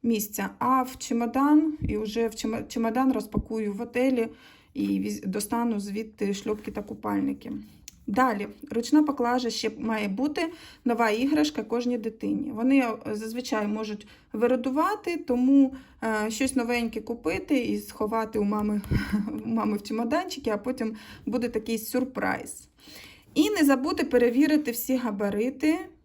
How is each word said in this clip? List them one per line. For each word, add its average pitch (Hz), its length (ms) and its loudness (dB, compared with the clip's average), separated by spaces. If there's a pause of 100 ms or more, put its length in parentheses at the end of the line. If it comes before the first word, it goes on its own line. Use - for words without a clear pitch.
місця, 208 460 -2 (100)
а 254 240 2
в - 140 -8
чемодан, 285 840 4
і - 160 -2
вже 220 300 -2
в 220 80 -6
чема-, 220 320 -4
чемодан 233 440 0
розпакую 214 600 -2
в 196 40 -8
готелі 240 500 0 (460)
і 202 260 0
віз-, 208 280 -4
достану 214 520 -2
звідти 202 540 -4
шльопки 214 380 -6
та 214 100 -8
купальники. - 720 -4 (560)
Далі, 208 400 2 (240)
ручна 233 320 4
поклажа 247 460 0
ще 220 300 -4
має 214 280 -2
бути, 302 460 -2 (320)
нова 233 240 2
іграшка 277 540 2
кожній 240 340 -2
дитині. 208 540 -4
Вони, 254 280 4
е, 220 360 -2
зазвичай 220 520 -4
можуть 214 400 -4 (260)
виродувати, 277 840 0
тому, 262 580 4 (280)
е, 220 280 0
щось 262 240 0
новеньке 240 460 0
купити 233 580 0
і 208 200 -2
сховати 220 600 -2
у 208 40 2
мами, 208 380 0 (300)
<laughs> 208 340 -2
у 226 40 -6
мами 214 280 0
в 208 60 -6
чемоданчики, 247 680 -2
а 208 80 0
потім 226 380 -4 (300)
буде 233 240 -2
такий 226 280 -4
сюрприз. - 880 -4 (680)
І 392 160 4
не 392 140 4
забути 285 400 4
перевірити 254 680 4
всі 254 260 -2
габарити 233 840 0 (260)